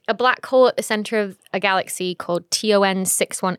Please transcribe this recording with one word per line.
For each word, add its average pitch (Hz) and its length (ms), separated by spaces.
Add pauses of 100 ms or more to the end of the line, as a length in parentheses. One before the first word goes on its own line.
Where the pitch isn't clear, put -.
a 226 60
black 247 320
hole 254 220
at - 100
the - 60
center 214 360
of 196 180 (160)
a 196 60
galaxy 185 560
called 175 360
T 214 240
O 196 80
N 190 220
six - 360
one 185 180